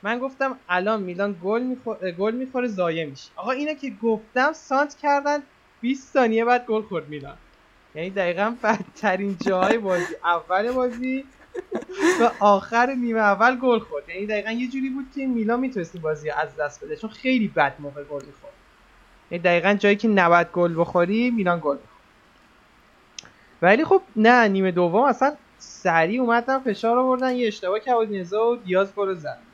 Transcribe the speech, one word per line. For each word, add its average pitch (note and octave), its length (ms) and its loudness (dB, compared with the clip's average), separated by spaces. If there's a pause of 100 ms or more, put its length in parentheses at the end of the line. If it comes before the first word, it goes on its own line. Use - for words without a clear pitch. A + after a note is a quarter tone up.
من A3+ 160 -4
گفتم C4 380 -4 (120)
الان G3 340 0
میلان F#3 420 -4
گل A3 180 0
می‌خو-، A#3+ 560 -6
گل A3 160 -2
می‌خوره B3+ 340 -4
ضایع E3+ 360 -2
می‌شه. C#3 320 -14
آقا F#3+ 140 -6
اینو D4 240 -4
که C#4+ 180 -10 (100)
گفتم A#3 500 0
سانت C#4+ 500 -2
کردن، C#4+ 400 0 (380)
بیست C4+ 320 -6
ثانیه A#3 320 2
بعد B3 220 2
گل A3 160 -2
خورد E3 260 -8
میلان. C#3 280 -14 (580)
یعنی E3+ 160 -8
دقیقاً F#3+ 520 -2
بدترین G3+ 760 -2 (100)
جاهای G3 320 2
بازی، F3+ 360 -2 (100)
اول F3+ 480 0
بازی B3+ 520 -4 (960)
و A#3 100 4 (100)
آخر A3+ 540 2
نیمه A#3 260 -2
اول G#3+ 360 4
گل A#3+ 220 2
خورد. - 300 -10
یعنی F#3 180 -8
دقیقاً G#3+ 240 -4
یه A#3+ 180 -4
جوری C4+ 220 -4
بود C4 240 -8
که C4+ 120 -6
میلان A#3 340 0
می‌تونست B3 340 -6
این E3+ 80 -14
بازی D3+ 280 -4
از D3 260 -4
دست D3 280 -6
بده، D#3 120 -10
چون G#3+ 140 -10
خیلی B3+ 380 0
بد C#3+ 300 0
موقع C#3+ 240 -14
گل C#3+ 240 -10
می‌خورد. - 280 -20 (760)
یعنی F3 120 -8
دقیقاً F3 320 4
جایی G3+ 220 4
که A3 120 0
نباید F3 440 6
گل E3+ 280 0
بخوری F#3 500 2
میلان F3+ 320 0
گل C#3+ 140 0
می‌خورد. - 280 -20 (1600)
ولی G#3+ 220 6
خب F#4+ 180 4 (140)
نه، A3+ 320 6
نیمه F#3+ 220 2
دوم F3 320 2
اصلاً C#4 340 2 (220)
سریع E3+ 640 0
اومدن A#3+ 380 0
فشار A#3 400 0
آوردن، B3+ 360 0
یه B3 120 -2
اشتباه G#3 340 -4
که B3+ 100 -6
اودینزه G#3 460 -2
و A#3 200 2
دیاز G3 380 0
گل G3 200 -2
زد D3 240 -12 (160)